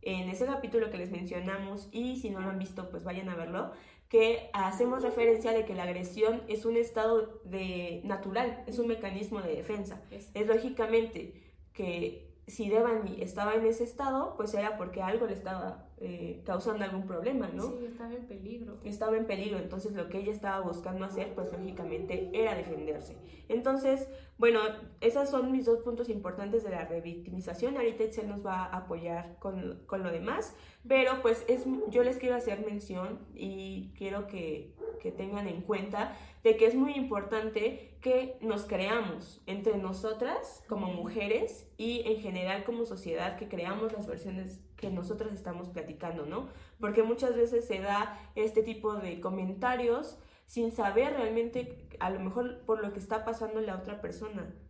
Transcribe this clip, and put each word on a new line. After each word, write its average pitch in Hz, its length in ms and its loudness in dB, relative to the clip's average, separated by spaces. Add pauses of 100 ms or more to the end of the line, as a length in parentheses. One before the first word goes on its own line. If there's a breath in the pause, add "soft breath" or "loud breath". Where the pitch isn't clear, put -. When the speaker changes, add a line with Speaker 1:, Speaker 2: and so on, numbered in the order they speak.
Speaker 1:
en 185 280 -4
ese 190 160 0
capítulo 233 440 2
que 196 80 -6
les 180 140 -6
mencionamos, 190 800 -4
y 247 260 -4
si 220 120 -6
no 190 100 -4
lo 190 100 -2
han 190 100 -4
visto, 185 300 -8
pues 170 140 -10
vayan 185 240 -4
a 180 80 -4
verlo, 165 360 -4 (360 loud breath)
que 226 460 6
hacemos 247 500 2
referencia 226 480 6
de 220 140 4
que 196 100 -4
la 180 80 -2
agresión 185 640 2
es 214 180 -2
un 226 120 4
estado 226 680 2
de, 180 640 -4
natural, 202 600 -2
es - 120 -4
un 233 80 2
mecanismo 208 540 -2
de 170 140 0
defensa. 196 460 -4 (100)
Speaker 2:
Eso. 202 220 -14
Speaker 1:
Es 214 140 2
lógicamente 226 920 2 (320 loud breath)
que 175 600 -4 (140)
si 208 220 -4
Devani 214 520 4
estaba 202 340 0
en 226 100 4
ese 226 180 4
estado, 269 540 -2
pues 214 160 -2
era 208 240 0
porque 180 240 -4
algo 214 240 2
le 202 80 -2
estaba 185 560 -6 (160)
eh, 175 400 -8
causando 208 380 0
algún 190 240 -4
problema, 196 400 0
¿no? 190 160 -4
Speaker 2:
Sí, 247 220 -4
estaba 233 280 -10
en 247 140 -10
peligro. 208 560 -10
Speaker 1:
Estaba 220 340 0
en 220 80 2
peligro, 196 320 -2
entonces 196 360 -4
lo 170 160 -4
que 185 100 -4
ella 202 140 0
estaba 196 260 -2
buscando 185 460 -4
hacer, - 280 -4
pues, 180 200 -4
lógicamente, 185 800 -4
era 214 220 4
defenderse. 156 600 -6 (320 loud breath)
Entonces, 269 640 4 (280 loud breath)
bueno, 233 220 8 (400)
esos 277 300 6
son 254 240 2
mis 254 120 2
dos 233 140 6
puntos 233 300 -2
importantes 202 560 0
de 196 60 -2
la 180 120 -2
revictimización. 175 960 -4
Ahorita 226 260 2
Itzel 220 240 -2
nos 202 180 -6
va 185 200 0
a 185 140 -4
apoyar 170 600 -6
con, 185 480 -6
con 190 160 -2
lo 175 80 -2
demás, 214 420 -2 (320 loud breath)
pero, 262 360 6
pues, 226 260 4
es, 254 160 6 (260)
yo 247 140 6
les 254 140 4
quiero 247 180 2
hacer 214 300 -2
mención 202 540 -4 (140)
y 190 640 -8
quiero 202 300 -4
que, 165 480 -6 (260)
que - 120 -2
tengan 202 340 -4
en 175 140 -4
cuenta 196 560 -2 (260 loud breath)
de 220 140 10
que 220 80 10
es 240 100 8
muy 277 200 4
importante 220 1080 -2
que 254 400 2
nos 208 240 0
creamos 196 800 -2
entre 202 320 2
nosotras 214 880 -2
como 196 200 -2
Speaker 2:
Ujú. 185 100 -2
Speaker 1:
mujeres 214 800 0
y 233 280 -2
en 214 140 2
general 190 460 -2
como 233 200 0
sociedad, 180 520 -4
que 214 100 -8
creamos 202 460 -2
las 202 140 -6
versiones 185 520 -6 (160)
que 196 140 -6
nosotras 208 420 -2
estamos 180 380 -8
platicando, 165 560 -6
¿no? 214 240 -6 (320 loud breath)
Porque 220 220 6
muchas 233 340 2
veces 233 280 4
se 196 140 -2
da 202 400 0 (160 loud breath)
este 220 280 4
tipo 214 320 -2
de 180 260 -6
comentarios 233 1000 0 (260 loud breath)
sin 233 280 0
saber 226 400 4
realmente 233 760 -2 (140)
a 185 80 0
lo 190 100 -2
mejor 240 460 -4
por 220 180 2
lo 202 80 -4
que 202 80 -8
está 220 240 -2
pasando 220 380 -2
la 196 160 -2
otra 196 240 -8
persona. 185 520 -8 (160)